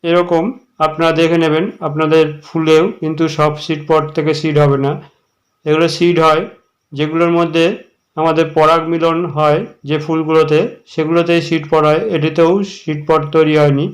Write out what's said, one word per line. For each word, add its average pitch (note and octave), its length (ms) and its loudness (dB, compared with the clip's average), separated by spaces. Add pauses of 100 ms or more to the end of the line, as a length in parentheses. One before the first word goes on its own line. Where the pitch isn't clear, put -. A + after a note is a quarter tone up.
এরকম F3 400 0 (420)
আপনারা E3 240 0 (100)
দেখে E3 240 2
নেবেন D#3+ 200 0 (160)
আপনাদের D#3 440 2 (220)
ফুলেও D#3+ 380 2 (140)
কিন্তু D#3 260 -4 (120)
সব D3+ 160 0 (120)
সিড D#3 220 -6
পট D#3+ 160 2 (120)
থেকে D#3 260 -2
সিড D#3 220 -2
হবে C#3 220 2
না। C#3+ 80 -2 (720)
এগুলো D#3 220 2
সিড E3+ 360 0
হয় D#3+ 180 2 (500)
যেগুলোর D#3+ 460 0
মধ্যে E3 260 0 (520)
আমাদের D#3+ 300 0 (100)
পরাগ D#3+ 260 4 (100)
মিলন E3 260 0 (160)
হয় D3+ 260 2 (240)
যে C#3+ 160 -2
ফুলগুলোতে, D#3 600 0 (320)
সেগুলোতেই E3+ 560 0
সিড D3+ 200 -2
পট D#3 200 2
হয়। D#3 140 2 (120)
এটিতেও D#3+ 380 2 (200)
সিড D3+ 360 -8
পট D#3 140 2 (120)
তৈরি D#3 260 4
হয়নি। C#3+ 340 2